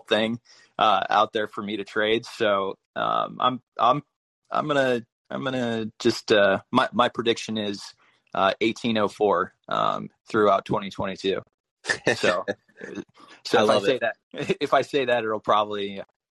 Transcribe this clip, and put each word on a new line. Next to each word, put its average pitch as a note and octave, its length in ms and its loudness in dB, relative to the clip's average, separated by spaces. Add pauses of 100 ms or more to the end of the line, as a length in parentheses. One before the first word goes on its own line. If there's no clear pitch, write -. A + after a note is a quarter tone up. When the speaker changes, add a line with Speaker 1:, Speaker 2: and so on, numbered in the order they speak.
Speaker 1:
thing, A2+ 320 0 (380)
uh, G2+ 320 4
out G#2+ 240 2
there G#2+ 120 -2
for - 160 -12
me G#2 140 -6
to G2 80 -8
trade. A2 400 0
So, G2 520 -2 (200)
um, A1 420 -2
I'm, B2+ 220 0 (180)
I'm, C3 240 2 (480)
I'm C#3 160 -2
gonna, C3 360 0 (260)
I'm C3+ 160 -8
gonna A#2 540 -4
just, - 340 0
uh, G2+ 280 4 (120)
my, B2+ 220 2
my A#2+ 160 2
prediction A2+ 480 -2
is, G2+ 240 -6 (500)
uh, F#2+ 280 2
eighteen A2+ 360 0
oh G#2 120 2
four, F2+ 440 0 (160)
um, G#1+ 400 -2 (200)
throughout G#2 360 4
twenty G2+ 240 -4
twenty-two. F#2+ 540 -4 (720)
So, F#2 320 0
Speaker 2:
<laughs> - 0 -
Speaker 1:
so - 0 -
Speaker 2:
I - 460 -10 (520)
Speaker 1:
if - 100 0
I A#2 80 4
Speaker 2:
love G#2 220 2
Speaker 1:
say C3 120 2
Speaker 2:
it. A#2 40 -12
Speaker 1:
that, A2+ 160 -2 (160)
<laughs> D3 280 -4
if C#3+ 120 -2
I - 100 4
say C#3 220 -2
that, A#2+ 200 0
it'll G#2+ 160 -4
probably, G#2 600 0 (320)